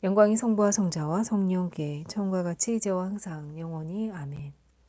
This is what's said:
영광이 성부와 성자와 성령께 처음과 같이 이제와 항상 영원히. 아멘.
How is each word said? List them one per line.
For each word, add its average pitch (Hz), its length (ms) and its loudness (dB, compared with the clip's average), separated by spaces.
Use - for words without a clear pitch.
영광이 208 340 6
성부와 214 360 4
성자와 170 500 2
성령께 180 880 0
처음과 190 340 -2
같이 175 320 -2
이제와 190 300 -2
항상 156 520 -8
영원히. 165 540 -6
아멘. 143 420 -10